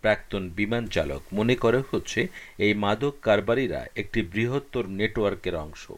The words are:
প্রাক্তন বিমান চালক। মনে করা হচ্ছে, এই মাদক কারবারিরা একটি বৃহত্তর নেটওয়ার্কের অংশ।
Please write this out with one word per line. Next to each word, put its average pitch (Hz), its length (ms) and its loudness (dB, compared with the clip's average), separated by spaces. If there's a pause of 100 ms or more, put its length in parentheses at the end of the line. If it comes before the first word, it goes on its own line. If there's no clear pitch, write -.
প্রাক্তন 101 480 0
বিমান 104 380 -2
চালক। 76 360 -2 (100)
মনে 110 220 4
করা 120 360 4
হচ্ছে, - 380 -2 (300)
এই 104 160 4
মাদক 107 480 0
কারবারিরা 104 640 2 (100)
একটি 110 260 -2
বৃহত্তর 113 640 -2
নেটওয়ার্কের 98 720 0
অংশ। 76 420 -10